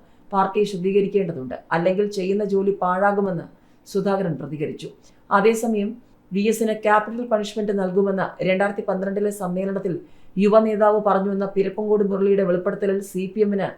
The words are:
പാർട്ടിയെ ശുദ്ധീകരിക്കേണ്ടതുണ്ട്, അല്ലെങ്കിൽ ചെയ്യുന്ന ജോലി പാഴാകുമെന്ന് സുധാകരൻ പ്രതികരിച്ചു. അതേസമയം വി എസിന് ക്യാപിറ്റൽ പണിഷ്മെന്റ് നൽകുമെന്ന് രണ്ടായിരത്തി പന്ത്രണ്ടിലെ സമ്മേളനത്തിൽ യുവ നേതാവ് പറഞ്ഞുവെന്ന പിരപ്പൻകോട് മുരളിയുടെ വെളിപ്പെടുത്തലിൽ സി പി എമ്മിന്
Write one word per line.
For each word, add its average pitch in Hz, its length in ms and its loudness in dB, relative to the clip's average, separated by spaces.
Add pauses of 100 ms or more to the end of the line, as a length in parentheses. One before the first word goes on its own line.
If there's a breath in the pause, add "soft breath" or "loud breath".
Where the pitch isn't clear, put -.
(340 soft breath)
പാർട്ടിയെ 196 380 2
ശുദ്ധീകരിക്കേണ്ടതുണ്ട്, 190 840 0 (200)
അല്ലെങ്കിൽ 185 300 2 (120)
ചെയ്യുന്ന 196 260 0 (100)
ജോലി 196 180 2 (120)
പാഴാകുമെന്ന് 185 640 0 (460 soft breath)
സുധാകരൻ 190 480 0
പ്രതികരിച്ചു. 139 480 -8 (500 soft breath)
അതേസമയം 220 520 2 (460)
വി 202 160 0
എസിന് 220 220 0 (100)
ക്യാപിറ്റൽ 220 480 0
പണിഷ്മെന്റ് 208 480 -2
നൽകുമെന്ന് 190 460 0 (220)
രണ്ടായിരത്തി 202 420 0
പന്ത്രണ്ടിലെ 196 500 -2
സമ്മേളനത്തിൽ 190 540 -4 (500 loud breath)
യുവ 208 240 8
നേതാവ് 214 400 4
പറഞ്ഞുവെന്ന 196 480 0
പിരപ്പൻകോട് 208 560 0
മുരളിയുടെ 196 380 2
വെളിപ്പെടുത്തലിൽ 196 500 0 (100)
സി 185 140 -4 (100)
പി 214 120 2
എമ്മിന് 202 220 0 (100)